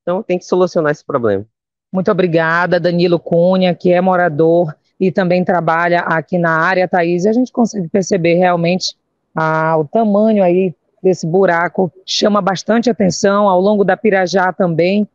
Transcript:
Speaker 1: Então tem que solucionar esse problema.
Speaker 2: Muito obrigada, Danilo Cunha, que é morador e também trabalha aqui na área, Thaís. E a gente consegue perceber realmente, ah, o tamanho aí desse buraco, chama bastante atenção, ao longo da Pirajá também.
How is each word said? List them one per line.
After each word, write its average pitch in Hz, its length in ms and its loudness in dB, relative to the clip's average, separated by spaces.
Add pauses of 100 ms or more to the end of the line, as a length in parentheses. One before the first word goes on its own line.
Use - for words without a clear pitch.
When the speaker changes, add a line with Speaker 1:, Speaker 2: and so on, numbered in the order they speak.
Speaker 1:
Então 185 220 -4
tem 180 160 -2
que - 80 -12
solucionar 175 460 0
esse 147 120 -8
problema. 107 400 -2 (480)
Speaker 2:
Muito 190 180 -2
obrigada, 170 720 0
Danilo 175 380 0
Cunha, 180 560 0
que 180 180 0
é 175 80 2
morador 170 760 0 (240)
e 190 140 0
também 180 320 0
trabalha 170 560 0
aqui 165 380 -4
na 165 200 0
área, 180 300 0
Thaís. 175 380 0
E - 20 2
a 220 60 2
gente 247 180 -2
consegue 208 360 -2
perceber 175 480 0
realmente, 180 600 0 (380)
ah, 160 420 -2
o 160 80 0
tamanho 214 580 0
aí 180 320 0 (280)
desse 185 240 0
buraco, 175 640 0 (160)
chama 208 340 0
bastante 196 480 -2
atenção, 202 600 0
ao 180 120 2
longo 202 220 2
da 185 140 0
Pirajá 185 560 0
também. 180 640 0